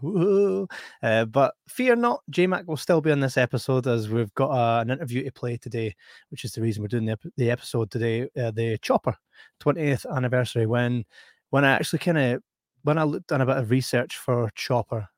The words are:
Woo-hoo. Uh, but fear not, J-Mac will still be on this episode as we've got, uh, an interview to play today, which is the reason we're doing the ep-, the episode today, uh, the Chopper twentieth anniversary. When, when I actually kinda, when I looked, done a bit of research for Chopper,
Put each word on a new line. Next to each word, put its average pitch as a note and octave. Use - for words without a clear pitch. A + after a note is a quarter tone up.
Woo-hoo. F#3+
Uh, A2+
but B2+
fear B3+
not, A#3+
J-Mac F3+
will D#3
still E3+
be D3+
on C#3+
this C3+
episode B2+
as A2+
we've A2+
got, -
uh, A#2
an A2+
interview C3+
to C3+
play A#2+
today, A2+
which -
is A2
the A2+
reason G#2+
we're G#2
doing A2
the A2
ep-, E3
the A#2+
episode A#2
today, A#2
uh, A#2
the A2+
Chopper -
twentieth D3
anniversary. B2+
When, A#2+
when C#3
I C3+
actually -
kinda, C#3
when D3+
I D#3+
looked, D#3
done C#3
a B2
bit C3+
of A#2
research B2+
for A#2+
Chopper, A#2